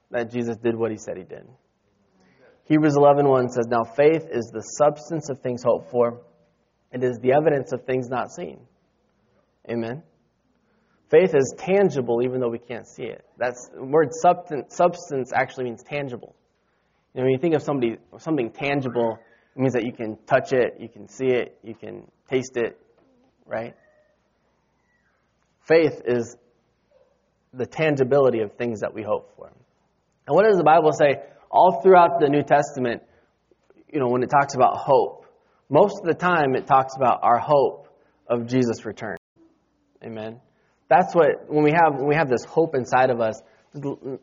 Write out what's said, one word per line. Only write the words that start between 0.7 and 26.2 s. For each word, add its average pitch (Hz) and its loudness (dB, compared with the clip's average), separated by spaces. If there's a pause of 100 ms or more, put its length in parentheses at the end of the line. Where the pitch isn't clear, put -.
what 110 -4
he 110 -10
said 90 -12
he 92 -14
did. - -20 (1160)
Hebrews 151 2
eleven 143 6
one 127 2
says, 117 -4
"Now 117 0
faith 151 0
is 113 -6
the 110 -8
substance 147 -4
of - -10
things 123 -8
hoped - -2
for. 117 -2 (680)
It 127 -6
is 123 -2
the 123 0
evidence 147 0
of 123 -8
things 127 -4
not 120 -6
seen." 170 -16 (1080)
Amen. 117 -8 (1080)
Faith 165 4
is 135 2
tangible 135 0
even 127 -4
though 120 -2
we 117 -6
can't 113 -14
see - -16
it. - -14 (120)
That's, - -6
the 107 -14
word 147 2
substance, 175 -2
substance 170 -2
actually 127 -4
means 117 -10
tangible. 139 -10 (800)
You 135 -8
know, 127 0
when 131 2
you 131 0
think 165 0
of 143 0
somebody, 127 -2 (200)
something 135 -4
tangible, 120 -4 (340)
it 139 -10
means 131 0
that 120 -2
you 120 -6
can 110 -10
touch - 0
it, 120 0
you 113 -14
can 104 -20
see 131 -6
it, 123 -2
you 110 -16
can 104 -18 (200)
taste 131 -4
it, 117 -4 (640)
right? 117 -10 (1900)
Faith 156 2
is 120 -4 (1160)